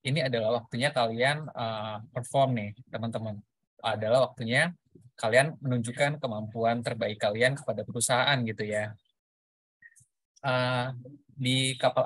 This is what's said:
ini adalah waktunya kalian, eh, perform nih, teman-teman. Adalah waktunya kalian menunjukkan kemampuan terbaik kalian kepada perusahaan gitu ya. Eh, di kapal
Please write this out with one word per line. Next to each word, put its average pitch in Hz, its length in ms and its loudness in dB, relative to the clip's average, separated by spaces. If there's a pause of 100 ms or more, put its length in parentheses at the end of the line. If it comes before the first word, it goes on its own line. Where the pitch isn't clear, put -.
ini 135 200 0
adalah 113 400 0
waktunya 131 280 -2
kalian, 131 560 0
eh, 110 500 -6 (140)
perform 131 380 2 (100)
nih, 104 120 -6 (200)
teman-teman. 110 480 -6 (440)
Adalah 113 440 2
waktunya 135 480 0 (420)
kalian 123 440 4
menunjukkan 135 600 0
kemampuan 113 640 0
terbaik 107 320 -4
kalian 117 400 2
kepada 110 240 -4
perusahaan 123 640 0
gitu 110 200 -4
ya. 107 280 -2 (1500)
Eh, 127 420 2 (500)
di 131 400 0
kapal 131 280 2